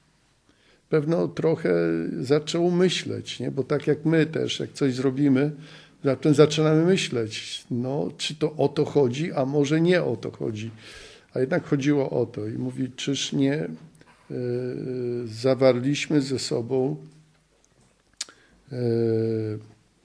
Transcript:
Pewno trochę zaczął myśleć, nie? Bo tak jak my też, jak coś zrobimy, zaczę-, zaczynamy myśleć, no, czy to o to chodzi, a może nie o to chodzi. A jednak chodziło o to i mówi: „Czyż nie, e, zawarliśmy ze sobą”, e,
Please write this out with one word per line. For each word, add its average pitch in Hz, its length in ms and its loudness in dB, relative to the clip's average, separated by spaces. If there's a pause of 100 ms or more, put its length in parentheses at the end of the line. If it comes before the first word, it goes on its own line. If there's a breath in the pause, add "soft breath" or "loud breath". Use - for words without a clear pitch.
(880 soft breath)
Pewno 165 380 2
trochę 160 460 0 (460)
zaczął 151 520 0
myśleć, 160 680 0
nie? 135 120 -4
Bo 139 120 -2
tak 143 240 -2
jak 151 180 0
my 160 200 4
też, 131 340 -4
jak - 140 -8
coś 135 200 0
zrobimy, 135 580 2 (520 loud breath)
zaczę-, 139 300 4
zaczynamy 156 520 6
myśleć, 123 840 -2
no, 131 460 -2
czy - 180 -6
to 156 200 -2
o 143 120 2
to 147 180 0
chodzi, 143 460 2
a 135 140 0
może 143 360 2
nie 175 220 4
o 123 140 -2
to - 140 -8
chodzi. 113 400 -6 (640 loud breath)
A 123 60 -4
jednak 131 260 -2
chodziło 143 440 2
o 127 160 0
to 107 220 -8
i 113 60 -8
mówi: 127 420 -6
„Czyż - 380 -4
nie, 139 220 2
e, 160 140 -4 (1600 soft breath)
zawarliśmy 131 960 2
ze 131 180 -2
sobą”, 131 580 -2 (1700 soft breath)
e, 131 40 -10 (1300)